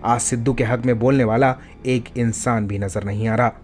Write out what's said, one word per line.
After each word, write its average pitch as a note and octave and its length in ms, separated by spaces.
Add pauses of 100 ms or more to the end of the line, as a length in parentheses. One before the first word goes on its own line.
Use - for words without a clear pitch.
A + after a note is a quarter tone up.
आज A#2 160
सिद्धू B2 320
के B2 100
हक A#2+ 220
में B2 140
बोलने C3 240
वाला B2 320 (300)
एक B2+ 320
इंसान A2+ 500
भी G2+ 120
नजर G2 240
नहीं G#2 240
आ A2+ 80
रहा। A#2 180 (100)